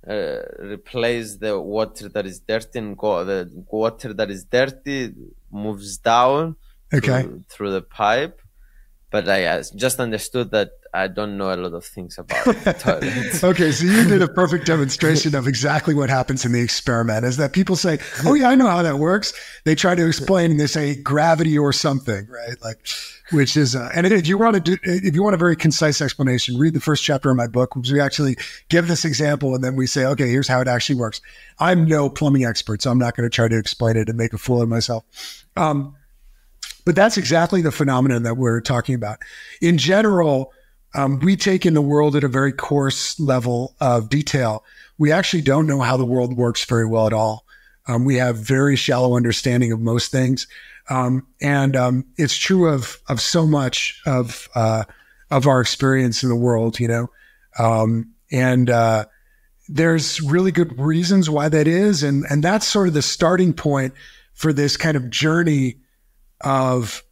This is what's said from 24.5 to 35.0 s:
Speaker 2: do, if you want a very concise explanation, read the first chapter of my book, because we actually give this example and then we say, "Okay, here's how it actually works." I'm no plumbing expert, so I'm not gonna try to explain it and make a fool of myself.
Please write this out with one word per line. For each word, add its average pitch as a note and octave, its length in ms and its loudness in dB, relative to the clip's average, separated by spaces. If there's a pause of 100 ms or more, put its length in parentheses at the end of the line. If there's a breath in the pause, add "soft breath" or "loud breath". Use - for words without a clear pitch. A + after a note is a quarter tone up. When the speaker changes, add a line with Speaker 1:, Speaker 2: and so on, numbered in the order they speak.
Speaker 2:
do, F3 220 0
if F#3 300 -2
you E3 80 2
want G#3 120 2
a F3+ 40 0
very E3+ 180 2
concise D3+ 460 0
explanation, B2+ 560 -2
read D#3+ 160 2
the D#3 60 0
first D3 240 -2
chapter C#3+ 260 0
of C3 60 4
my A#2+ 120 0
book, B2 260 0
because B2+ 180 -4
we C#3+ 80 2
actually C#3 380 0 (320 loud breath)
give E3+ 180 4
this E3+ 160 0
example D3 500 -2
and C3 100 -2
then B2+ 120 -4
we C3 120 0
say, C3 180 0
"Okay, C3+ 240 0
here's B2+ 180 0
how B2+ 140 2
it B2+ 60 -2
actually B2 280 0
works." A#2 240 -4 (400 loud breath)
I'm E3+ 260 4
no D3 240 2
plumbing C#3 360 2
expert, A2 360 -4
so C3+ 80 -2
I'm B2 100 2
not A#2+ 160 0
gonna A#2+ 140 -2
try A2+ 200 2
to A2+ 80 2
explain A2+ 400 0
it A2 120 0
and A2+ 80 -4
make A#2 160 -2
a A2 40 -8
fool A#2+ 240 0
of A2+ 80 0
myself. A2+ 340 -2 (540 loud breath)